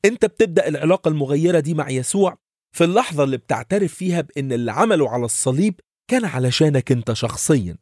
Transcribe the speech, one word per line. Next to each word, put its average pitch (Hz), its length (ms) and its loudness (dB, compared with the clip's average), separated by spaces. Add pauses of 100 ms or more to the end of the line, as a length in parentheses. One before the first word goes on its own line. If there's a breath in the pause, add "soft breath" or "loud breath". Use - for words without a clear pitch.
أنت 226 200 2
بتبدأ 180 440 0
العلاقة 156 400 0
المغيرة 156 520 0
دي 151 140 -4
مع 147 160 -4
يسوع 170 480 0 (380)
في 170 80 4
اللحظة 175 400 2
اللي 131 120 -2
بتعترف 170 580 -2
فيها 175 260 -2
بإن 139 320 -6
اللي 117 200 -2
عمله 160 380 2
على 120 140 -4
الصليب 139 560 0 (300)
كان 247 140 0
علشانك 135 680 2
أنت 120 200 0
شخصيًا 110 680 -2